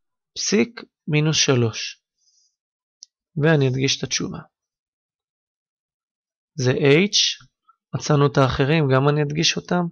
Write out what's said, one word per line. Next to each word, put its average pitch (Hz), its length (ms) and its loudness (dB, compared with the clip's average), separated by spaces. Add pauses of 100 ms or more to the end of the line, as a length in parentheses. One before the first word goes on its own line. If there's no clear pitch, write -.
(340)
פסיק - 460 -2 (280)
מינוס 151 280 0
שלוש. - 680 -2 (1400)
ואני 147 260 2
אדגיש 131 300 -2
את - 60 -10
התשובה. - 340 -6 (2250)
זה 127 160 -2
h, 156 760 0 (500)
מצאנו 143 300 2
את 139 100 -4
האחרים, 143 480 2 (100)
גם 135 140 2
אני 147 140 2
אדגיש 147 340 -2
אותם. 175 360 -2